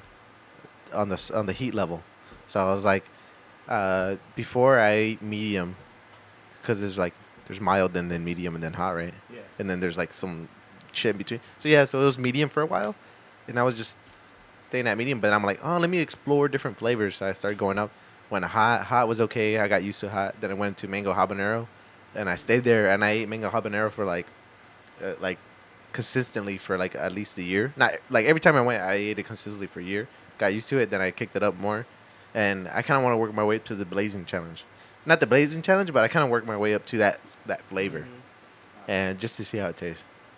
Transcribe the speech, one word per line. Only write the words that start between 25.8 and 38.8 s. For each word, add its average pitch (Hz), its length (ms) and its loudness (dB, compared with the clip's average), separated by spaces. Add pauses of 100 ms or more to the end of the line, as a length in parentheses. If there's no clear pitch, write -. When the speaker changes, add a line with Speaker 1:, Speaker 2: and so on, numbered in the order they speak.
Speaker 1:
consistently 110 640 -4
for, 92 220 -4
like, 92 160 -2
at 85 180 -4
least 101 260 -8
a 92 40 -6
year. 101 340 -2
Not, 120 160 4 (180)
like, 117 160 4
every 160 140 6
time 156 160 6
I 127 60 6
went, 117 200 2
I 95 120 0
ate 104 240 -2
it 98 60 -8
consistently 104 420 -10
for - 140 -14
a 90 40 -10
year. 101 240 -4 (300)
Got 101 160 2
used 113 160 -6
to 139 80 2
it, 110 120 2
then 101 120 0
I 92 80 2
kicked - 260 -8
it 98 60 2
up 98 160 2
more, 104 280 -2 (480)
and 98 340 0
I 101 140 -2
kinda 139 200 2
wanna 123 160 4
work 110 160 -2
my 107 100 2
way 107 120 2
up 107 100 -10
to 117 80 -8
the 98 100 -6
Blazing 98 400 -4
Challenge. 82 400 -8 (420)
Not 165 140 4
the 123 60 4
Blazing 147 360 4
Challenge, 190 300 2
but 123 120 6
I 113 40 4
kinda 151 200 2
worked 117 180 0
my 110 100 -4
way 107 180 2
up 101 120 -2
to 117 120 -2
that, 101 220 4 (260)
that 101 160 -4
flavor, 95 380 -4
Speaker 3:
Mm-hmm. - 880 -18